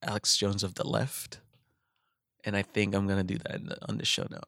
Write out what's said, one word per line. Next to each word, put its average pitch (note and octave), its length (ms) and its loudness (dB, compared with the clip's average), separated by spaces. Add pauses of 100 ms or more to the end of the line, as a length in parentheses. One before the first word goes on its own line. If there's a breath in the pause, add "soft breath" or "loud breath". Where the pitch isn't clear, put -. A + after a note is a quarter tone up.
Alex - 340 2
Jones G2+ 280 2
of F#2 120 -4
the - 100 -2
left, - 540 -2 (1040)
and G2+ 140 -2
I G2 60 2
think G2+ 300 2
I'm G2 140 4
gonna G2 160 4
do F#2 140 0
that - 180 -6
in - 120 -8
the, - 100 -8 (100)
on - 100 -4
the - 80 -4
show - 240 0
now. - 180 -10